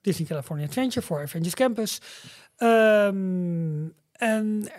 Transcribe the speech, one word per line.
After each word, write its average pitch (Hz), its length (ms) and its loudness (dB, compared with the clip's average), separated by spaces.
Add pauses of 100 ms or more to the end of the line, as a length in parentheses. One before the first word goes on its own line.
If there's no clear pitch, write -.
Disney 170 280 -2
California 147 380 -6
Adventure, 247 400 -2
voor 151 160 -4
Avengers 165 320 -4
Campus. 240 460 0 (560)
Ehm, 190 1300 2 (300)
een 214 560 -2 (100)